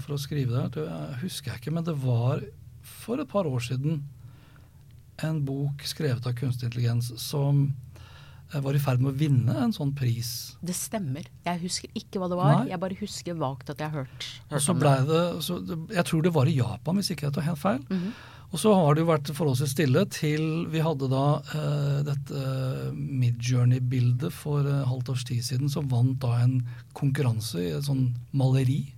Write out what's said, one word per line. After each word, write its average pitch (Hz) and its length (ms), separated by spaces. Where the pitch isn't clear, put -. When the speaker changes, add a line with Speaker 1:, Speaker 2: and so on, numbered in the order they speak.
Speaker 1:
for 147 140
å 143 40
skrive 135 300
det 120 140
her, 123 100
det 156 460
husker 170 320
jeg - 80
ikke, 151 160
men 165 100
det 165 160
var 127 380
for - 400
et - 80
par 202 160
år 127 160
siden 147 380
en 156 220
bok 143 420
skrevet 135 400
av 123 100
kunstig 123 300
intelligens 120 400
som, 143 460
eh, 147 100
var 135 140
i 139 80
ferd 127 180
med 135 140
å - 20
vinne 135 380
en 247 180
sånn 139 240
pris. - 640
Speaker 2:
Det 175 160
stemmer. 170 480
Jeg 175 160
husker - 320
ikke - 260
hva 180 80
det 180 80
var. 185 220
Speaker 1:
Nei. 254 160
Speaker 2:
Jeg 175 80
bare 190 160
husker 175 400
vagt 139 320
at 143 80
jeg 156 100
har 151 140
hørt, - 240
Speaker 1:
Og 151 80
Speaker 2:
hørt - 80
Speaker 1:
så 185 80
Speaker 2:
om 160 40
Speaker 1:
ble 147 200
Speaker 2:
det. 135 80
Speaker 1:
det, 170 400
så 180 180
det, 185 140
jeg 170 100
tror 160 180
det 175 120
var 131 160
i 135 80
Japan, 135 400
hvis 196 160
ikke 143 160
jeg - 20
tar 147 140
helt 175 160
feil. 220 160
Speaker 2:
Mhm. 185 240
Speaker 1:
Og 160 140
så 214 120
har 160 220
det 160 80
jo 165 60
vært 147 260
forholdsvis 143 380
stille 156 360
til 156 600
vi 156 80
hadde 147 320
da, 143 300
eh, 147 520
dette, 143 280
eh, 135 640
Midjourney-bildet 123 1400
for, 147 300
eh, 139 260
halvt 127 220
års 127 160
tid 120 180
siden, 135 260
som 143 180
vant 127 320
da 120 140
en 127 180
konkurranse 127 640
i 175 180
et 143 60
sånn 131 300
maleri. 131 520